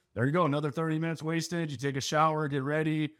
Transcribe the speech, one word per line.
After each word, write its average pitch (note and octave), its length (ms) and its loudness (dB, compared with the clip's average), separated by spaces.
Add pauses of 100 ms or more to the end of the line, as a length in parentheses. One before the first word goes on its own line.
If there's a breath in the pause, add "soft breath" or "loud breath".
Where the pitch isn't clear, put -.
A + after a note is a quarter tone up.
(140 soft breath)
There A2 100 0
you C#3+ 80 2
go, F3 140 4
another D3 240 0
thirty D#3+ 280 -2
minutes D#3+ 240 -2
wasted. E3 480 -2
You C#3 60 -6
take C3+ 220 -2
a - 20 -2
shower, D#3 480 2
get C#3 140 -2
ready, D#3 580 0